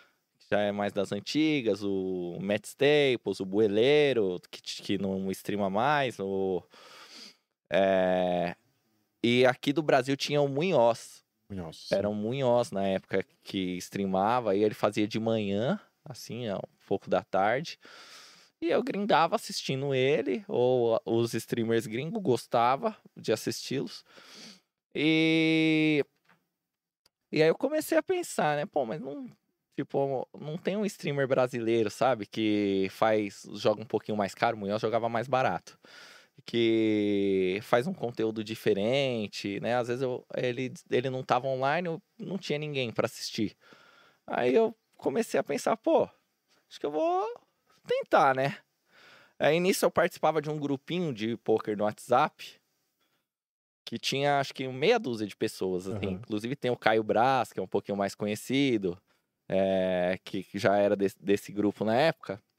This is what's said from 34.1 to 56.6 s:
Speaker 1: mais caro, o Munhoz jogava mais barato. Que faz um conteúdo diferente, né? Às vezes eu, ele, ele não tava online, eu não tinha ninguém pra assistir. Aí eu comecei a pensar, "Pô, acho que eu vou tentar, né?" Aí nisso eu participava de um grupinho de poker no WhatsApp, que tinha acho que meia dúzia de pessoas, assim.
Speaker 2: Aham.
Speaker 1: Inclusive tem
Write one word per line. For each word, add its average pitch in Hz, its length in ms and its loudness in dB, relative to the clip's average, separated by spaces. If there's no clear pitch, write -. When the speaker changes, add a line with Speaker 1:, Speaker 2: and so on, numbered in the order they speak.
Speaker 1:
mais 101 180 -2
caro, 117 220 0
o 110 40 -10
Munhoz 101 200 -2
jogava 113 300 0
mais 117 180 -2
barato. 120 500 -2
Que 104 1160 2
faz 123 240 2
um 190 80 -4
conteúdo 113 480 -4
diferente, 110 1200 -2
né? 113 160 -2
Às 120 120 -2
vezes 123 140 -4
eu, 127 320 -4
ele, 127 380 -4
ele 127 200 0
não 131 120 -6
tava 127 260 0
online, 139 400 -2
eu 165 140 -6
não 185 200 -8
tinha 147 200 -4
ninguém 143 320 -4
pra 113 160 -2
assistir. - 480 -6
Aí - 280 0
eu 226 200 2
comecei - 420 -2
a 269 60 0
pensar, - 320 -2
"Pô, 311 280 2
acho - 120 -20
que - 60 -4
eu - 40 -4
vou 349 340 0
tentar, 196 480 4
né?" 131 240 -2
Aí 156 220 4
nisso 185 240 2
eu 180 60 4
participava 160 520 0
de 151 80 -6
um 151 80 -4
grupinho 143 560 -2
de 110 240 -4
poker 110 380 0
no 104 80 0
WhatsApp, - 720 0
que - 120 -10
tinha 143 440 0
acho 139 120 -4
que 135 160 -8
meia 147 300 2
dúzia 120 280 -4
de 95 100 -10
pessoas, 95 500 -4
assim. 98 200 -4
Speaker 2:
Aham. 92 80 -2
Speaker 1:
Inclusive 110 420 -6
tem 123 140 -2